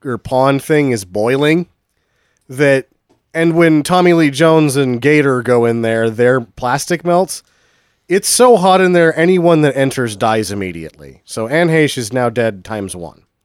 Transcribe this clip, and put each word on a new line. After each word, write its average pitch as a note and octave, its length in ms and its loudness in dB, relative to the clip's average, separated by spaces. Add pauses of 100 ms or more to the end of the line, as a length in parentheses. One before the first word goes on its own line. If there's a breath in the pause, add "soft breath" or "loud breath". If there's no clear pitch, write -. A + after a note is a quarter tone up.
or B2 140 -6
pond C3+ 440 0
thing D3 300 0
is G#2 120 -4
boiling. C3+ 640 -2 (800)
That, C3+ 380 0 (480)
and E3 220 0
when D#3+ 260 2
Tommy F3+ 300 2
Lee E3 180 2
Jones D3+ 460 2
and B2+ 260 -2
Gator C#3 400 2
go A#2+ 220 2
in A#2 180 0
there, A2+ 260 -2
their A#2+ 320 0
plastic C#3 640 -6
melts. F3 380 -2 (680)
It's F#3+ 200 -2
so A#3+ 280 4
hot F#3 240 4
in F#3 120 2
there, E3 260 2
anyone E3+ 440 2
that C#3 140 0
enters C3 380 -2
dies A2 380 -2
immediately. E2 720 -12
So A2+ 240 -8
Anne E3 200 0
Heche D#3 300 0
is A2 140 -8
now B2 160 0
dead A2 360 -4
times G2 300 -10
one. E2+ 300 -16 (200)